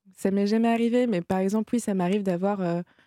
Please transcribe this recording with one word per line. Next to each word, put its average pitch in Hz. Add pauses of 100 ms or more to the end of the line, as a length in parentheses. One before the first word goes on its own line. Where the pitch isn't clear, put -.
(160)
Ça 196
m'est 202
jamais 226
arrivé, 233
mais 196
par 190
exemple, 196
oui, 233
ça 214
m'arrive 190
d'avoir, 190
euh, 175 (260)